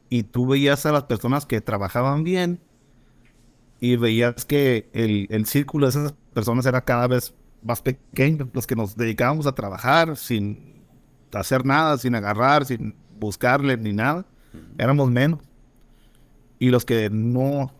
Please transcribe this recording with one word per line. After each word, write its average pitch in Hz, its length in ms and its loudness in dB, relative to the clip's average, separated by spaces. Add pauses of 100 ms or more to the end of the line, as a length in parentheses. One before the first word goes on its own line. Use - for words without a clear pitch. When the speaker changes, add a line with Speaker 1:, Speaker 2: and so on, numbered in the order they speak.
Speaker 1:
y 120 140 0
tú 123 240 -2
veías 139 380 2
a 156 60 2
las 143 140 2
personas 127 400 -2
que 110 160 -2
trabajaban 120 640 -2
bien 175 380 -2 (1160)
y 123 180 2
veías 120 480 0
que 135 480 2
el, 107 360 0
el 110 160 0
círculo 143 420 0
de - 40 2
esas 147 220 -4 (200)
personas 120 320 0
era 127 200 0
cada 123 220 2
vez 123 260 -2 (280)
más 113 200 -4
pequeño. 135 720 -2
Los 123 140 -6
que 127 80 -4
nos 104 200 -4
dedicábamos 120 520 -2
a 127 80 -2
trabajar 135 640 0
sin - 680 -6 (480)
hacer 123 320 -2
nada, 147 320 2
sin 120 180 -2
agarrar, 120 500 2
sin 110 300 -6 (240)
buscarle 127 580 0
ni 107 160 -4
nada, 143 320 -2 (280)
Speaker 2:
Ujú. 82 240 -20
Speaker 1:
éramos 135 340 2
menos. 143 280 2 (1200)
Y 127 100 4
los 123 160 4
que 110 240 0
no 127 720 -2